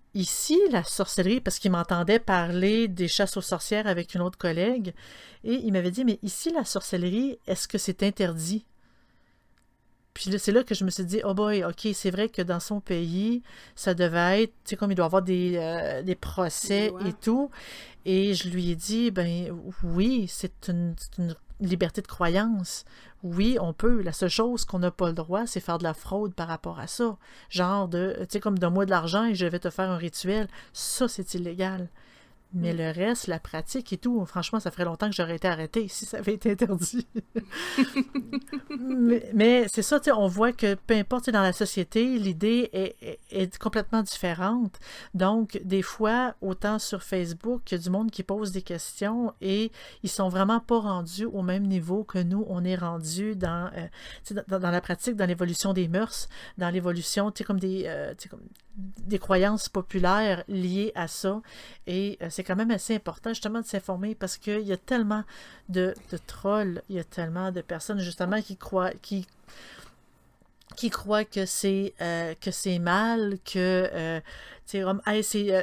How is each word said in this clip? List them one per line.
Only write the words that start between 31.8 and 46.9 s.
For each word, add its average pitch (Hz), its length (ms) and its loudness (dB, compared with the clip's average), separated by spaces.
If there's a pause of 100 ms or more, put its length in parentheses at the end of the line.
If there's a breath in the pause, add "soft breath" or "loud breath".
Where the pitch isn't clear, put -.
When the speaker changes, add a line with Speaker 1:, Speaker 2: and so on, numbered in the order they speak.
Speaker 1:
Mais 170 160 0
Speaker 2:
Mm. 165 40 -2
Speaker 1:
le 160 160 -2
reste, 202 340 0
la 165 140 -2
pratique - 520 -6
et 185 60 -4
tout, 240 280 0
franchement, 190 340 -2
ça 175 100 -4
ferait 180 140 -2
longtemps 175 260 -2
que 196 60 -4
j'aurais 170 180 -2
été 180 140 0
arrêtée 170 400 -2
si - 180 -8
ça 220 120 -8
avait 202 160 0
été 208 180 2
interdit. 196 520 0 (300)
<laughs> 269 1400 -2
Mais, 240 560 4
mais 233 340 8
c'est 220 140 0
ça, 196 180 4
tu - 40 -4
sais, 202 80 6
on 208 140 4
voit 208 260 4
que 202 220 2
peu 220 200 2
importe, 240 300 2
tu - 20 -8
sais, 247 60 2
dans 202 100 6
la 185 100 6
société, 220 640 0
l'idée 208 540 2
est, 190 300 -2
est, - 160 -12 (120)
est 190 280 -2
complètement 220 440 0
différente. 190 760 0 (360 loud breath)
Donc, 202 500 2
des 190 180 2
fois, 233 580 0
autant 202 380 -2
sur 202 240 -6